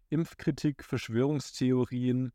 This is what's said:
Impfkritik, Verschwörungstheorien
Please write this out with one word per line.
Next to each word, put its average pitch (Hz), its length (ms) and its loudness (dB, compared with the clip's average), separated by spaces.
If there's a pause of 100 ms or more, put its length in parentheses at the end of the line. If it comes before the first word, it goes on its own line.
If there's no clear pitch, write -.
(100)
Impfkritik, 151 760 -2
Verschwörungstheorien 127 1500 0